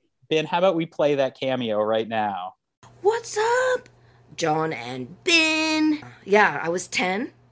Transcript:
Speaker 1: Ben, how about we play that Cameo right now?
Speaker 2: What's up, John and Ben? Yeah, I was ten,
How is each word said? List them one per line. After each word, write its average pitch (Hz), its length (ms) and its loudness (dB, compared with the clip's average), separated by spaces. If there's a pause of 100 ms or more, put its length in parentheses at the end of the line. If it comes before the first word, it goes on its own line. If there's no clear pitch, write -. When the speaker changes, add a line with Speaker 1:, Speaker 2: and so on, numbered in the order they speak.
(300)
Speaker 1:
Ben, 156 160 0
how 175 120 -4
about 180 180 4
we 165 100 -2
play 147 300 0
that 131 240 -2
Cameo 123 420 0
right 110 260 0
now? 101 480 -4 (460)
Speaker 2:
What's 453 360 0
up, 508 500 0 (480)
John 160 380 -2
and 127 500 -10
Ben? 311 800 2 (220)
Yeah, 190 360 4
I 160 60 -4
was 175 200 -4
ten, 202 440 -4 (200)